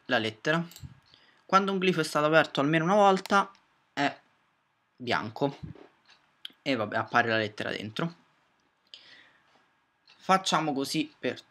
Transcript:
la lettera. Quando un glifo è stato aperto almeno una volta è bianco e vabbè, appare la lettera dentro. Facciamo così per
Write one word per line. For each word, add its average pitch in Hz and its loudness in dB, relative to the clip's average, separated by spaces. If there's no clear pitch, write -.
la 131 2
lettera. 151 -2
Quando 196 2
un 196 -2
glifo 180 2
è 156 0
stato 151 0
aperto 151 4
almeno 156 2
una 185 2
volta 196 2
è - -2
bianco 113 -4
e 135 -4
vabbè, 110 -4
appare 117 0
la 113 0
lettera 107 -4
dentro. 165 -8
Facciamo 180 2
così 139 -4
per 120 -8